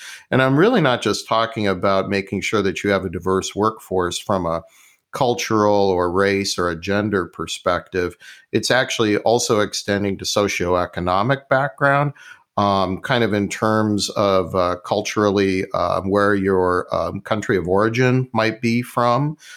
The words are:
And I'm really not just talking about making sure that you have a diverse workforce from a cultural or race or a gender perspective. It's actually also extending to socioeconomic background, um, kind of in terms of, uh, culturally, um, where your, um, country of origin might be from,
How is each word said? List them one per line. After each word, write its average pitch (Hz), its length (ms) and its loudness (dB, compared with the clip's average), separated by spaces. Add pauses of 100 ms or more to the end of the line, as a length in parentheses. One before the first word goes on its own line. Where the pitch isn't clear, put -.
(300)
And 131 140 2
I'm 131 120 2
really 208 260 4
not 123 200 2
just 101 260 -2
talking 113 400 0
about 98 420 0
making 98 320 -2
sure 107 200 0
that 95 220 -2
you 101 80 2
have 95 140 2
a 92 40 -6
diverse 90 460 -2
workforce 95 640 -2
from 92 260 -2
a 82 160 -4 (520)
cultural 107 760 2
or 90 220 0
race 98 480 0
or 87 100 -2
a 82 100 -6
gender 98 460 -2
perspective. 87 920 -4 (360)
It's - 180 0
actually 120 480 2
also 117 440 2
extending 101 580 -2
to 92 60 -10
socioeconomic 92 1200 -2
background, 143 640 0 (420)
um, 98 460 0
kind 123 220 0
of 104 100 0
in 101 160 0
terms 107 600 0
of, 95 420 2
uh, 90 220 0 (100)
culturally, 101 840 2
um, 90 400 -2
where 101 240 2
your, 92 580 2
um, 90 280 -2
country 107 360 -2
of 85 100 -4
origin 123 640 2
might 110 300 -2
be 120 220 0
from, 127 540 0 (180)